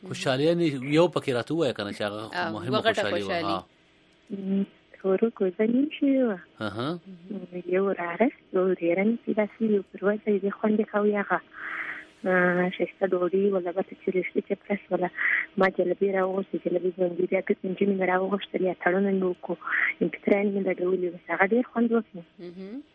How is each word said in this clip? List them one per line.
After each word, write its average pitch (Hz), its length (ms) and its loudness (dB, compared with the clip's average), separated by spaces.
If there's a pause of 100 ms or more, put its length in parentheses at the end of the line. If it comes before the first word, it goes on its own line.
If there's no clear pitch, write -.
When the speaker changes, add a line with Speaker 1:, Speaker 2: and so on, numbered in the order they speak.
Speaker 1:
خوشحالي 135 400 -2
یعنې 170 180 2 (300)
یو 170 100 6
پکې 147 300 -2
راته 120 160 -4
ووایه 151 200 0
که 107 100 -6
نه 101 80 -4
چې 101 100 -8
هغه 104 200 -4 (140)
Speaker 2:
آه، - 220 -4
Speaker 1:
مهمه - 200 -2
Speaker 2:
یوه 208 100 0
غټه 220 160 2
Speaker 1:
خوشحالي 196 200 -2
وه. 98 40 -6
Speaker 2:
خوشحالي. 170 260 -2
Speaker 1:
ها. 185 120 -4 (640)
Speaker 3:
م، 196 340 -2 (400)
ورو 190 260 2 (100)
کوزه 196 260 0
نیم 254 320 2
شوې 269 320 2
وه. 185 100 -4 (280)
Speaker 1:
اها. 123 320 -4 (760)
Speaker 3:
یو 190 160 2
راره، 175 380 0 (240)
یو 185 100 4 (100)
ډېره 170 360 0
نږدې 226 320 -2
داسې 208 200 -2
یو 208 300 2
پر - 140 -8
وجه 208 340 0
یې 196 180 -2
خوند 214 220 2
یې 214 120 2
کاوه 208 300 2
هغه. 185 200 0 (760)
آه، 180 560 2
ښایسته - 360 -2
ډوډۍ 185 400 2
وه، 190 140 2
لږه 180 220 -2
څه - 140 -14
چې - 140 -4
رښتې - 320 -2
چې 202 60 -2 (100)
پرس 202 280 -4
وله. 175 180 0 (480)
ما 190 100 4 (100)
جلبۍ 180 380 0
راوغوښتې، 190 480 -2
جلبۍ 175 340 0
ژوندۍ 180 340 0
بیا 190 160 0
ګرد 202 220 0
نجونې 196 300 0
مې 185 120 2
راوغوښتلې، 190 600 0
اتڼونه 190 380 2 (100)
مې 185 100 0
وکړو، 180 260 -6 (480)
امپتران 202 500 2
مې 196 140 0
لګولي 180 420 0
وو. 175 100 -12 (100)
هغه 170 240 4
ډېر 247 180 4
خوند 233 200 2
وکړ. 226 240 0 (240)
Speaker 2:
مهم. 190 340 -14 (220)